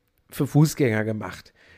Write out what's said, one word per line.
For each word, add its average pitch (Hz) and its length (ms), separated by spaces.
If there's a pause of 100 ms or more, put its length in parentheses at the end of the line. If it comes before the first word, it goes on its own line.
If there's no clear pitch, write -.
(300)
für - 160
Fußgänger 135 580
gemacht. 107 480 (260)